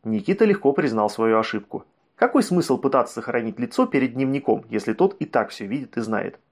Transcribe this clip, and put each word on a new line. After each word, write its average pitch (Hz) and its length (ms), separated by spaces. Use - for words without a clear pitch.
Никита 110 420
легко 143 280
признал 113 360
свою 113 300
ошибку. - 460
Какой 254 260
смысл 165 360
пытаться 135 360
сохранить 113 460
лицо 123 260
перед 131 280
дневником, 135 540
если 110 240
тот 190 280
и 151 40
так - 260
всё - 160
видит 123 300
и 120 40
знает? 104 400